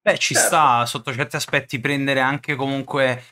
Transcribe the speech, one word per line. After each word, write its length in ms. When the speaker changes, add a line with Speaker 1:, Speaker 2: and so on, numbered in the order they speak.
Speaker 1:
Beh, 180
ci 160
Speaker 2:
Certo. 140
Speaker 1:
sta, 380
sotto 260
certi 240
aspetti, 440
prendere 400
anche 340
comunque 760